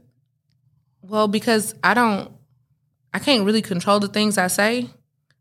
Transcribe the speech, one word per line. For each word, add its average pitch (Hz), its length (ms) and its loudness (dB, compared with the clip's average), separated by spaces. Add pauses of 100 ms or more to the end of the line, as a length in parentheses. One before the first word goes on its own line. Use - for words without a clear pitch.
(1000)
Well, 214 260 0
because 214 560 0
I 185 120 4
don't, 220 360 0 (840)
I 190 40 -6
can't 233 280 0
really 220 160 2
control 202 380 0
the 202 80 -4
things 208 280 0
I 185 120 0
say. 233 420 -2 (500)